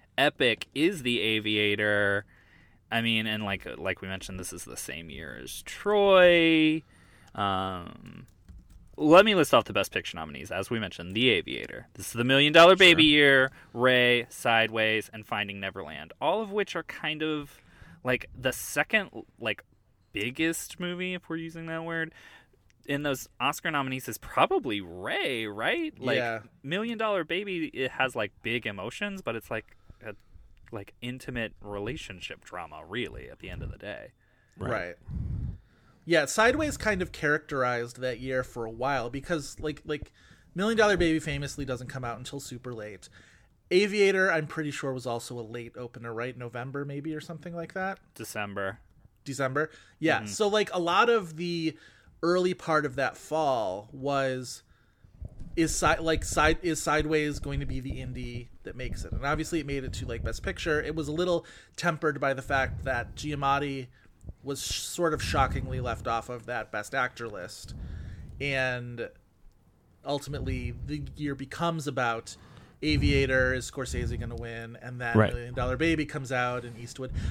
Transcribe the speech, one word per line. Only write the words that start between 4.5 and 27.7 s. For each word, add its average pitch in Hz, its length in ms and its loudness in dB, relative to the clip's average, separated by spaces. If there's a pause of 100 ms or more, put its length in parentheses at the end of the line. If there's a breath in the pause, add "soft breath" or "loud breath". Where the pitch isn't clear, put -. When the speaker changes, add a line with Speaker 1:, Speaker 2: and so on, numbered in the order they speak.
Speaker 1:
is 87 140 -12
the 60 100 -14
same 80 320 -10
year 67 340 -12
as - 200 -12
Troy. 175 1200 6 (520 soft breath)
Um, 95 920 -4 (720)
let 160 260 10
me 220 100 4
list 151 200 6
off 113 100 8
the - 80 6
Best 98 200 6
Picture 87 260 -4
nominees. 76 320 -10
As 95 180 -4
we 117 100 -2
mentioned, 90 360 -6
The 120 160 6
Aviator. 67 640 -2
This - 140 -10
is - 40 -10
the 117 120 0
Million 139 280 6
Dollar 170 240 12
Baby 170 280 10
Speaker 2:
Sure. 156 60 8
Speaker 1:
year, 139 400 8 (220 loud breath)
Ray, 123 560 6
Sideways, 110 840 2
and 110 140 -14
Finding 101 320 -6
Neverland. 82 600 -10
All 180 220 0
of 196 100 -8
which 202 240 -2
are 160 60 -4
kind 156 400 -6
of, 151 400 -6 (420 soft breath)
like, 127 220 0 (120)
the 127 140 0
second, - 580 -2 (300)
like, 113 240 -4 (480)
biggest 147 680 -4
movie, 180 360 -6
if 180 160 -12
we're 165 60 -6
using 165 300 -10
that 165 180 -8
word, 165 280 -4 (720 loud breath)
in 143 180 -2
those 139 280 -4 (100)
Oscar 143 300 -2
nominees 131 380 -4
is 113 100 -8
probably 139 640 0
Ray, 110 640 -4
right? 156 520 -4
Like, 127 200 -2
Speaker 3:
Yeah. 113 220 -4 (220)
Speaker 1:
Million 208 360 -4
Dollar 208 260 0
Baby, 175 440 -4
it 127 240 -4